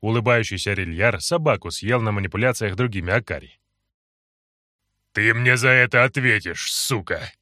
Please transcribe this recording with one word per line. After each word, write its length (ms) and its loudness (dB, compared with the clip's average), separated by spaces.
Улыбающийся 720 0
Рильяр 460 -2
собаку 500 -2
съел 300 -2
на 120 -2
манипуляциях 640 -2
другими 360 -2
Акари. 460 -4
Ты 220 2
мне 220 4
за 140 2
это 340 4
ответишь, 680 -2
сука! 680 -4